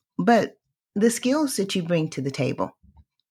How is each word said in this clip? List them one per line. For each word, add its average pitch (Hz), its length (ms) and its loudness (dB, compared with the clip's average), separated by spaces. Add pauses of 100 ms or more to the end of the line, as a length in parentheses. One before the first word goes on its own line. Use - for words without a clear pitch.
(200)
but 202 380 2 (380)
the 220 140 4
skills 269 460 0
that 196 200 -2
you 190 60 -2
bring 165 280 0
to 147 120 -8
the 135 100 -4
table. - 440 -4 (560)